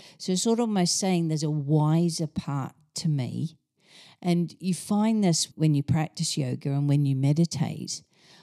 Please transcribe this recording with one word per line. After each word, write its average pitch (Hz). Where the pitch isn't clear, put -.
So -
it's 185
sort 226
of 233
almost 185
saying 175
there's 156
a 151
wiser 151
part -
to -
me. 131
And 175
you 185
find 208
this 170
when 156
you 143
practice -
yoga 127
and 143
when 143
you 135
meditate. 143